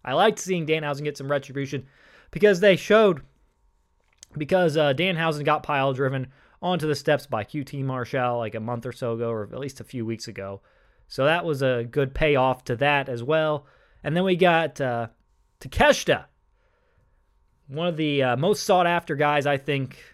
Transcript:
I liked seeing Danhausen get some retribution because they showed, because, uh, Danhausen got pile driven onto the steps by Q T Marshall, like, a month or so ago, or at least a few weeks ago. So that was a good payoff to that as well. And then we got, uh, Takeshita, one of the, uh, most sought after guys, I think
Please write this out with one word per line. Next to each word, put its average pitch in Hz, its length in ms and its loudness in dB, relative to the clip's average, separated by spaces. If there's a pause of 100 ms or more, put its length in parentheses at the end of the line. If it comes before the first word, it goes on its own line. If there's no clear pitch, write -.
I 131 80 -6
liked 214 260 2
seeing 175 280 -4
Danhausen 147 360 -4
get 147 140 -6
some 139 140 -6
retribution 139 560 -6 (420)
because 190 300 4
they 196 160 6
showed, 202 460 4 (1120)
because, 156 400 2
uh, 147 180 4
Danhausen 160 500 -2
got 151 180 2
pile 139 320 0
driven 131 340 -2 (360)
onto 175 240 -2
the 147 80 0
steps 147 320 0
by 110 160 -4
Q 147 200 -8
T 135 200 -8
Marshall, 123 560 -2
like, 113 160 -6
a 110 40 -4
month 117 280 -6
or 120 40 -6
so 117 220 -4
ago, 117 160 -4
or 110 140 -4
at 110 160 -12
least 135 200 -10
a - 40 -14
few 123 200 -8
weeks 113 240 -6
ago. 98 340 -12 (460)
So - 180 -2
that 156 200 0
was 143 160 -2
a 123 220 0
good 131 320 -2
payoff 131 500 2
to 123 120 -2
that 139 300 0
as 120 140 -6
well. 151 460 0 (360)
And 151 140 -2
then 185 60 2
we 185 120 2
got, 165 460 2
uh, 117 260 -2 (520)
Takeshita, - 640 2 (1400)
one 156 200 -4
of 165 100 -4
the, 147 260 0
uh, 123 140 2
most 190 260 0
sought 180 240 4
after 170 280 0
guys, 147 300 2
I 143 120 2
think 135 400 -4 (160)